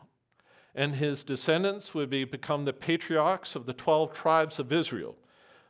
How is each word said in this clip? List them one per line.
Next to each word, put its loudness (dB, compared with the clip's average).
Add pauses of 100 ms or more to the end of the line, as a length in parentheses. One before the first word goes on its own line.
(760)
And 0
his -2
descendants 0
would -2
be, 0
become -4
the 0
patriarchs 0
of -8
the -6
twelve 2
tribes 2
of -4
Israel, -2 (520)